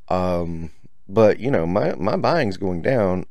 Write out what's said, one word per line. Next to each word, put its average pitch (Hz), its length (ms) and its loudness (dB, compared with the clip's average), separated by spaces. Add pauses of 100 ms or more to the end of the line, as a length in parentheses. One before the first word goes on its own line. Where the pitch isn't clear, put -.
Um, 87 640 -2 (360)
but, 101 320 4
you 113 100 -2
know, 90 160 2
my, 104 300 0
my 87 220 -2
buying's 127 400 0
going 90 240 -2
down, 95 500 2